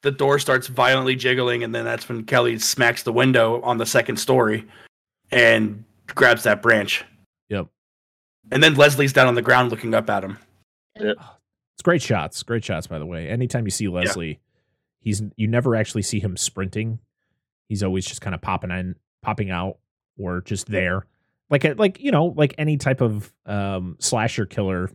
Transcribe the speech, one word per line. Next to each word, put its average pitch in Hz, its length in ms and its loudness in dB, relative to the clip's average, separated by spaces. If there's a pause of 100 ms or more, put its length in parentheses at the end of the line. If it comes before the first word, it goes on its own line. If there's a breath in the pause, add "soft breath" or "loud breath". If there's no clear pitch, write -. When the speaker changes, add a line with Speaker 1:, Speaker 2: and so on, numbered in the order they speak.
Speaker 1:
the 143 80 0
door 139 280 2
starts 131 280 0
violently 131 500 2
jiggling, 123 480 0
and 113 100 -6
then 117 80 -4
that's 117 240 -6
when 117 160 -8
Kelly 120 360 0
smacks 120 440 0
the 120 80 -2
window 120 500 4
on 120 160 0
the 113 80 -2
second 117 300 0
story 110 500 0 (640 soft breath)
and 110 520 4 (320)
grabs 120 280 4
that 104 180 2
branch. 110 420 2 (460)
Speaker 2:
Yep. 95 180 -6 (840)
Speaker 1:
And 135 120 2
then 156 120 6
Leslie's 139 380 6
down 131 140 6
on 123 80 2
the 120 60 2
ground 123 280 4
looking 113 240 -4
up 110 160 2
at 101 140 0
him. 98 140 -10 (600)
Speaker 3:
Yep. 214 180 -2 (580 soft breath)
Speaker 2:
It's - 80 -18
great 170 180 2
shots. 90 420 -4
Great 117 200 -4
shots, 82 240 -6
by 80 120 -10
the 76 60 -8
way. 82 220 -10
Anytime 120 380 -4
you 98 60 -4
see 104 140 -4
Speaker 1:
Yeah. 95 60 -2
Speaker 2:
Leslie, 90 480 -4 (600)
he's, 104 200 -4 (140)
you 110 120 0
never 120 280 2
actually 110 280 -2
see 104 160 -4
him 92 180 -4
sprinting. 107 640 -6 (680)
He's 104 140 -4
always 95 220 -2
just - 160 -12
kinda 92 160 -8
popping 90 340 -6
in, 92 240 -6 (260)
popping 110 280 -4
out, 92 280 -6 (400)
or 90 240 -6
just - 260 -8
there. 92 380 -2 (440)
Like 143 140 2
a, 151 100 0
like, 196 260 0
you 277 120 -2
know, 160 140 4 (100)
like 147 220 2
any 151 200 0
type 135 240 -2
of, 107 300 -2 (140)
um, 98 540 -6
slasher 113 460 -2
killer. 95 500 -4